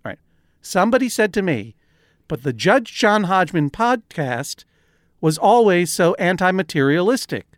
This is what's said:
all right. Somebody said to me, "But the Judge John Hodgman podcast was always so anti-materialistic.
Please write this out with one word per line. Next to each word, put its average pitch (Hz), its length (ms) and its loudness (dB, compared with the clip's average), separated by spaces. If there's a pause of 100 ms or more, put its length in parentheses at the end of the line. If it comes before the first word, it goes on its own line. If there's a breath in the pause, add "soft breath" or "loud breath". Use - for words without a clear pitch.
all 104 60 -10
right. - 80 -14 (440)
Somebody 233 460 0
said 214 260 0
to 202 80 -2
me, 117 340 -4 (500)
"But 127 160 -8
the 139 100 -4
Judge 196 400 0
John 208 320 2
Hodgman 170 460 0
podcast 165 920 -4 (560)
was 160 180 0
always 196 540 4
so 175 220 2
anti-materialistic. 180 1300 0 (120)